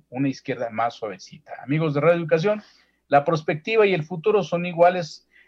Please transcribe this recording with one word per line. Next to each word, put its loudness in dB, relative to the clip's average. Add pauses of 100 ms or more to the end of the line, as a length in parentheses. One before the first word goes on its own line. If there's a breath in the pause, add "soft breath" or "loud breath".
(100)
una -2
izquierda -6
más -4
suavecita. -12 (100)
Amigos -2
de -2
Radio 4
Educación, 0 (460 soft breath)
la 4
prospectiva 0
y 2
el -2
futuro 0
son -4
iguales, 2 (220 soft breath)